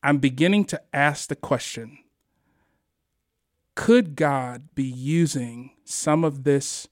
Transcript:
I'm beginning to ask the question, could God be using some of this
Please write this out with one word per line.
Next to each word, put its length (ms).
I'm 160
beginning 480
to 140
ask 340
the 80
question, 640
could 420
God 580
be 100
using 880
some 400
of 200
this 480